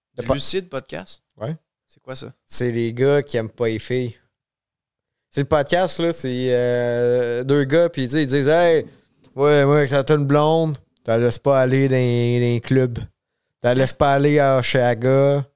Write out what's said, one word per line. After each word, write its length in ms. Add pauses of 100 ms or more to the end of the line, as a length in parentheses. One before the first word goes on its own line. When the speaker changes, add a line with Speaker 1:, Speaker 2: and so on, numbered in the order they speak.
(160)
Speaker 1:
Du 60
Speaker 2:
Le 60
po- 60
Speaker 1:
Lucide 340
Podcast ? 560 (140)
Speaker 2:
Ouais. 180 (320)
Speaker 1:
C'est 160
quoi 140
ça ? 160 (120)
Speaker 2:
C'est 260
les 220
gars 300
qui 140
aiment 120
pas 180
les 120
filles. 380 (1120)
C'est 120
le 60
podcast, 520
là, 120
c'est, 380
euh, 960
deux 180
gars, 240
puis 200
tu 40
sais, 120
ils 40
disent, « 220
Hey, 360 (500)
ouais, 280
ouais, 260
quand 140
t'as 140
une 80
blonde, 520 (280)
t'as 120
laisses 220
pas 220
aller 260
dans, 80
dans 460 (120)
les 80
clubs. 380 (640)
T'as 120
laisses 200
pas 200
aller 260
à 200
Oshaga. 840 (120)